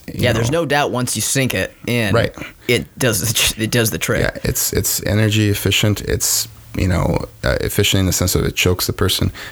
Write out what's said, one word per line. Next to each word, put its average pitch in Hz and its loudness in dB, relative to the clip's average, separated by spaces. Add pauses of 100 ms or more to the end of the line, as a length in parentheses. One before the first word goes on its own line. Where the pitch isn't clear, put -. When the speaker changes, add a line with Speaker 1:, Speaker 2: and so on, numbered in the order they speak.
Speaker 1:
you - -6
Speaker 2:
Yeah, 123 4
there's 117 0
Speaker 1:
know, 165 0
Speaker 2:
no 165 0
doubt 143 2
once 123 -2
you 110 -2
sink 131 0
it 95 -2 (140)
in, 113 0
Speaker 1:
Right. - 2 (320)
Speaker 2:
it 113 0
does 120 0
the 104 0
tr-, - 0
it 110 -2
does - 2
the 82 -4
trick. 95 0
Speaker 1:
Yeah, - -2
it's, - -2
it's - -2
energy 107 2
efficient. 101 0
It's, - -2 (300)
you 92 2
know, - 0 (200)
uh, 67 2
efficient - 2
in 92 4
the 92 2
sense - 0
of - 2
it - -2
chokes 90 0
the - -2
person. 92 0 (200)